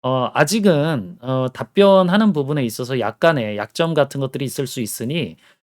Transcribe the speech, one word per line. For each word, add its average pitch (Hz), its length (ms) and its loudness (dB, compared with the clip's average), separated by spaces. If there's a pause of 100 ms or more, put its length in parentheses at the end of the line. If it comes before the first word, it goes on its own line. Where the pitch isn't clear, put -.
어, 127 320 -2
아직은, 151 880 0
어, 131 300 -2
답변하는 196 800 4
부분에 143 300 -2
있어서 123 360 -4
약간의 113 560 0
약점 165 380 -4
같은 139 260 0
것들이 135 240 -6
있을 127 220 -6
수 127 160 -10
있으니 120 540 -8 (380)